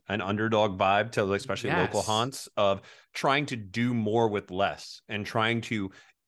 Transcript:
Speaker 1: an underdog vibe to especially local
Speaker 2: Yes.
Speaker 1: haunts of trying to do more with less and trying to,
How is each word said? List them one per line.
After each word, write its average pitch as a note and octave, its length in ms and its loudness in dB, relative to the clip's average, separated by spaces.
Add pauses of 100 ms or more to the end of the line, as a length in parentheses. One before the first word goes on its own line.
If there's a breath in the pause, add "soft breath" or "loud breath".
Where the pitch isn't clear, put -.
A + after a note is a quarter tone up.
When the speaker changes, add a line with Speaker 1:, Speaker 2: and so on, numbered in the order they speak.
Speaker 1:
an G#2 140 -2
underdog G#2+ 580 2
vibe G#2 340 2
to G2 200 0
especially G2 380 -4
local C#3+ 300 0
Speaker 2:
Yes. F#2+ 60 -2
Speaker 1:
haunts A2+ 400 0 (120)
of G2 240 2 (320 loud breath)
trying C#3+ 320 0
to C3+ 100 -4
do A#2 380 -2
more A2+ 340 2
with G2+ 220 -4
less F2+ 580 -2
and G#2 160 -4
trying A2+ 380 0
to, G2+ 280 -4 (380 loud breath)